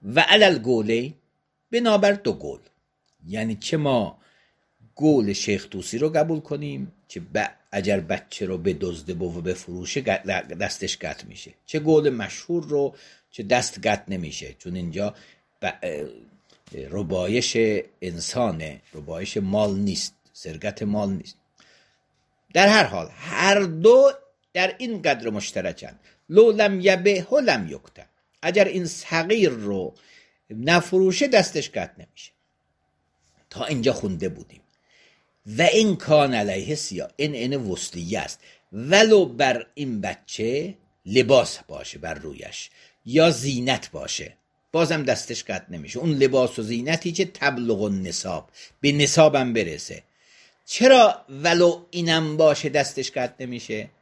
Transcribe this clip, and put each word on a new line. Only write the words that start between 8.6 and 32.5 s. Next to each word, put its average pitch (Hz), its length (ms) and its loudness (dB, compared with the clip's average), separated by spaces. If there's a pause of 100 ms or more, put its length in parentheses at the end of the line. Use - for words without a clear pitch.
و 87 260 -8
بفروشه 90 600 -8
گ-، 98 260 -2 (360)
دستش 95 340 -6
قطع - 300 -12
می‌شه، - 240 -20 (160)
چه 156 140 -6
قول 151 300 4
مشهور 131 560 -6
رو 143 280 -4 (360)
که - 120 -14
دست 113 440 -2
قطع 104 220 0
نمیشه، 80 500 -8
چون 90 180 -10
اینجا 92 380 -6 (480)
ب-، 95 40 -4 (160)
اه، 76 220 -8 (680)
ربایش 90 840 -4 (460)
انسانه، 85 800 -6 (140)
ربایش 80 420 -10
مال 101 380 0
نیست، 98 400 -4 (180)
سرقت 87 500 -10
مال 104 280 -2
نیست. - 260 -10 (1160)
در 190 140 6
هر 208 160 6
حال، 90 280 -6
هر 190 480 2
دو 214 520 6 (400)
در 190 260 -2
این 233 240 -8
قدر 117 280 0
مشترکن. 95 680 -8 (320)
لو 220 220 8
لم 202 280 2
یبه 185 460 2 (180)
لم 127 240 0
یکتم، - 380 -16 (360)
اگر 180 220 4
این 180 220 -4
صغیر 170 640 0
رو 101 440 -6 (560)
نفروشه، 175 800 2
دستش 190 420 2
قطع 90 280 -8
نمیشه. - 340 -20 (1160)